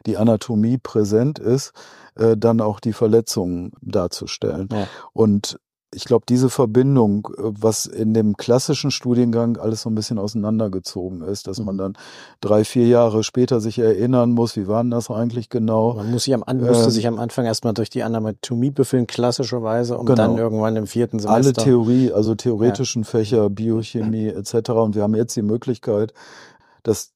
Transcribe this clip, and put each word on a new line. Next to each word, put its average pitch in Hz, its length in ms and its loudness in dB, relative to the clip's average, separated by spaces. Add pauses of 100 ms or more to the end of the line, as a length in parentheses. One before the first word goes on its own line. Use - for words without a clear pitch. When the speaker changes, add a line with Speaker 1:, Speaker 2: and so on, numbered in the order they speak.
Speaker 1:
die 104 120 -2
Anatomie 113 600 2
präsent 113 640 0
ist, 123 320 -2 (440)
äh, 113 220 4
dann 113 220 2
auch 107 200 -2
die 113 140 -4
Verletzungen 104 800 0 (100)
darzustellen. 95 920 -4
Speaker 2:
Ja. 104 160 -4 (260)
Speaker 1:
Und 104 440 0 (360)
ich - 100 -14
glaub, 113 220 2
diese 123 240 2
Verbindung, 117 880 2
äh, - 40 -10
was 107 440 -2
in 110 280 -2
dem 107 220 2
klassischen 131 560 0
Studiengang 117 640 0
alles 110 280 -4
so 117 60 -6
ein 110 60 -2
bisschen 107 240 -4
auseinandergezogen 101 1040 -4
ist, 95 260 -8
dass 98 120 -8
man 101 160 -6
Speaker 2:
Mhm. 95 40 -6
Speaker 1:
dann 95 180 -6 (440)
drei, 107 240 4
vier 120 220 2
Jahre 117 360 4
später 123 380 0
sich 110 180 -4
erinnern 120 520 2
muss, 117 260 0
wie 95 100 -4
war 110 160 0
denn 120 80 -2
das 117 180 -4
eigentlich 117 400 -6
genau? 113 440 0
Speaker 2:
Man 107 180 -6
muss 120 140 -2
sich 135 80 0
am 113 120 -2
An-, 127 140 -2
Speaker 1:
Ähm, 120 60 0
Speaker 2:
musste 117 260 4
sich 110 160 0
am 117 100 -2
Anfang 120 280 -4
erstmal 110 280 -2
durch 107 160 -4
die 123 140 -6
Anatomie 113 680 -4
büffeln, 127 360 0
klassischerweise, 120 880 -2
um 120 80 -8
Speaker 1:
Genau. 123 120 4
Speaker 2:
dann 113 200 2
irgendwann 110 380 0
im 110 120 -2
vierten 113 380 -2
Speaker 1:
Alle 113 180 4
Speaker 2:
Semester 123 200 2
Speaker 1:
Theorie, 123 480 4
also 107 240 2
theoretischen 113 680 0
Speaker 2:
Ja. - 60 -10
Speaker 1:
Fächer, 110 400 2
Biochemie 110 800 -2
et 101 200 -8
cetera. 113 340 0
Und 110 140 0
wir 104 80 0
haben 110 120 2
jetzt 110 220 -2
die 113 60 -2
Möglichkeit, 107 720 -2 (680)
dass - 320 -2